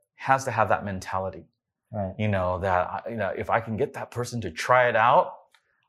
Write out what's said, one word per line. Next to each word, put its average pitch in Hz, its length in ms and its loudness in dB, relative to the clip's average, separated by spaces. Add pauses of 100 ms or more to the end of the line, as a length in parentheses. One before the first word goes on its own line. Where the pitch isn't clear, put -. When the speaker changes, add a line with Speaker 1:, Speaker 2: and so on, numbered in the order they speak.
(180)
Speaker 1:
has 135 300 0
to 127 40 -4
have 110 200 2
that - 140 2
mentality. 95 600 -6 (480)
Speaker 2:
Right. 95 260 -6
Speaker 1:
You 107 100 0
know, 92 300 0
that, 90 320 2
I, 98 200 -8
you 117 60 -8
know, 98 200 -2
if - 120 -6
I 117 120 2
can 110 160 -6
get 135 180 -2
that 117 160 -10
person 120 320 -6
to 92 80 -6
try 123 380 4
it 113 80 2
out, 127 380 4 (540)